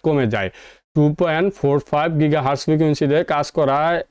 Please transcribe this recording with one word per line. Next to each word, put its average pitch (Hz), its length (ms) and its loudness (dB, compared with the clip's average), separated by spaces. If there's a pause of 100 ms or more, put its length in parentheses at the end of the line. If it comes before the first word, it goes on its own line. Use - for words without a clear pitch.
কমে 143 280 0
যায়। 98 160 -4 (440)
টু 151 100 2 (160)
পয়েন্ট 170 280 0 (100)
ফোর 143 200 0 (120)
ফাইভ 151 200 0 (120)
গিগাহার্টজ 143 460 0
ফ্রিকোয়েন্সিতে 156 500 2 (160)
কাজ 147 120 0 (120)
করায় 151 400 0 (140)